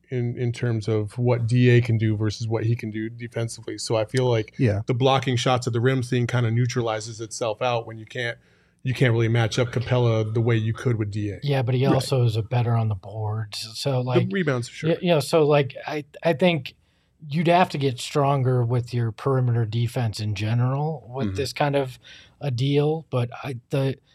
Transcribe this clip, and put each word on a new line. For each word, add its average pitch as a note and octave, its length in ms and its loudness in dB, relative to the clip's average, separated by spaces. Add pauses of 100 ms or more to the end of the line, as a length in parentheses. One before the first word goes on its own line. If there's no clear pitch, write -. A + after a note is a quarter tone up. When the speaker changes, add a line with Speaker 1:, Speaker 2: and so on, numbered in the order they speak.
Speaker 1:
in, B2 280 -4
in B2 160 -2
terms A2+ 340 -2
of G#2+ 300 -2
what A#2+ 280 2
D B2 240 6
A A#2+ 120 10
can A2+ 160 2
do G#2+ 180 2
versus G#2+ 320 -2
what A2 160 -2
he A2+ 120 2
can A#2 140 -8
do A2 200 -6
defensively. A#2 680 -8
So - 200 -4
I G#2+ 80 0
feel B2+ 240 -2
like A2+ 280 0
Speaker 2:
Yeah. G#2+ 300 2
Speaker 1:
the C3 60 0
blocking C3 420 2
shots B2+ 320 2
at A#2 60 -2
the A#2 80 0
rim C3 200 2
thing B2 240 0
kinda A#2+ 260 0
neutralizes A#2 680 -2
itself A2+ 420 -4
out A#2+ 240 -2
when A2+ 120 -14
you G#2+ 80 -14
can't, A#2+ 320 -8 (440)
you B2+ 120 -2
can't B2 200 4
really A2+ 140 4
match A2+ 320 2
up B2 140 0
Capela A#2 600 2
the A#2+ 80 0
way A#2 140 2
you A2+ 180 0
could A#2+ 240 -2
with G#2 140 -4
D G#2 200 -4
A. F#2 120 -10
Speaker 3:
Yeah, C3+ 200 0
but B2 120 0
he B2+ 100 2
Speaker 1:
Right. - 100 4
Speaker 3:
also C3 280 2
is A2 140 2
a A2 60 -2
better A#2 300 0
on A2+ 140 0
the G#2+ 80 -2
boards. G#2+ 720 -8 (100)
So, C3+ 220 -2
like, B2+ 300 -2
Speaker 1:
The G3 40 -6
rebounds, C#3+ 360 -2
sure. D#3 220 -4
Speaker 3:
y-, E3 100 0
you F3+ 80 0
know, D#3+ 100 4
so, D#3 260 2
like, C#3+ 300 2 (100)
I, D3+ 200 -6 (180)
I E3+ 100 2
think E3 420 0 (520)
you'd D#3 200 0
have F3 220 6
to - 80 -6
get C3+ 220 0
stronger C3 640 2
with A#2+ 300 -2
your A#2 180 0
perimeter B2 540 0
defense A#2 560 -2
in G#2+ 140 -2
general B2 760 -2
with A#2+ 160 -4
Speaker 1:
Mm-hmm. F#2+ 60 -6
Speaker 3:
this B2+ 160 -4
kind C#3+ 240 0
of C3 240 -2 (400)
a C#3+ 120 -4
deal. C#3+ 580 0
But B2 220 -2 (120)
I, C3+ 140 -8 (140)
the, C3+ 260 -2 (180)